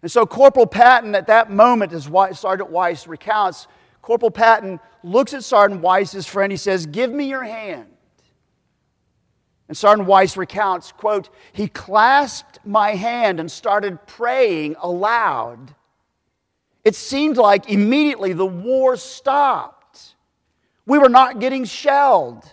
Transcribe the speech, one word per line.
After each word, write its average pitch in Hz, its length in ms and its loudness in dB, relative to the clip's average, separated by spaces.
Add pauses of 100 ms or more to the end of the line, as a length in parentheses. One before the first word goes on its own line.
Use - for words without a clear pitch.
And 165 80 -12
so 233 160 2
Corporal 262 400 4
Patton, 233 500 2
at 190 120 -2
that 220 240 2
moment, 208 400 2
as 151 160 -12
Wy-, 185 240 0
Sergeant 190 380 -6
Weiss 175 380 -4
recounts, 196 600 -6 (340)
Corporal 226 300 -2
Patton 214 480 0 (240)
looks 202 300 0
at 262 100 -12
Sergeant 202 380 2
Weiss's 185 440 -2
friend. 196 240 -4
He 196 80 -8
says, 190 280 -4
"Give 220 260 -6
me 285 140 -6
your 269 180 -8
hand." 208 440 -14 (1800)
And 156 80 -16
Sergeant 208 320 2
Weiss 190 300 4
recounts, 185 560 -6
quote, 208 340 -4 (240)
"He 202 160 -8
clasped 240 960 -2
my 208 280 0
hand 208 500 -4
and 160 100 -10
started 202 560 -4
praying 214 720 -2
aloud. 175 960 -4 (1080)
It 214 100 0
seemed 285 400 -4
like 202 340 2
immediately 214 640 0
the 180 140 -2
war 247 500 -2
stopped. - 1200 -4 (680)
We 269 120 2
were 277 120 8
not 254 320 4
getting 262 240 -4
shelled. 233 880 0